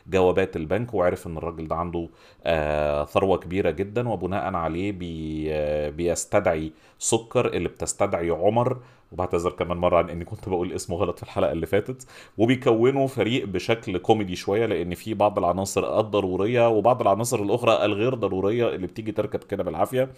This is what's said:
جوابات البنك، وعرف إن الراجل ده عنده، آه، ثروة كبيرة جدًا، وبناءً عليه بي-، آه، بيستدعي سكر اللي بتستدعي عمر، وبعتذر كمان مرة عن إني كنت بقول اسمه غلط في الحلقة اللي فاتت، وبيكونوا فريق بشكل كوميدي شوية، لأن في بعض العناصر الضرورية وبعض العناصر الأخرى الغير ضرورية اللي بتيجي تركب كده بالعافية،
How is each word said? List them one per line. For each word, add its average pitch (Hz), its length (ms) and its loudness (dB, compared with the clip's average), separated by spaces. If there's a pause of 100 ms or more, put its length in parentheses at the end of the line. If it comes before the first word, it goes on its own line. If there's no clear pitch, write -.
جوابات 92 480 4
البنك، 92 380 -2
وعرف 90 340 0
إن 82 100 -8
الراجل 80 300 -8
ده 80 80 -4
عنده، 85 340 -4 (340)
آه، 76 640 0
ثروة 95 320 2
كبيرة 90 340 -2
جدًا، 104 380 -4
وبناءً 92 440 -4
عليه 85 380 -4
بي-، 80 600 -6
آه، 76 380 -2
بيستدعي 82 800 0 (280)
سكر 117 480 0
اللي 87 220 -2
بتستدعي 92 600 -2
عمر، 107 480 2 (340)
وبعتذر 87 400 0
كمان 87 260 -4
مرة 87 200 4
عن 85 120 2
إني 85 160 -8
كنت - 240 -10
بقول 90 240 -2
اسمه 90 240 -6
غلط 87 200 -2
في - 60 -18
الحلقة 92 280 -2
اللي 82 140 -4
فاتت، 107 420 -4 (300)
وبيكونوا 127 680 4
فريق 117 400 0
بشكل 98 500 -2
كوميدي 101 380 2
شوية، 107 300 0
لأن 87 300 -2
في - 180 -6
بعض 101 260 2
العناصر 90 600 0
الضرورية 104 720 2
وبعض 117 320 4
العناصر 110 400 2
الأخرى 104 440 2
الغير 107 280 0
ضرورية 104 640 0
اللي 92 120 -4
بتيجي 110 240 -8
تركب 104 280 -4
كده 98 240 -4
بالعافية، 107 540 0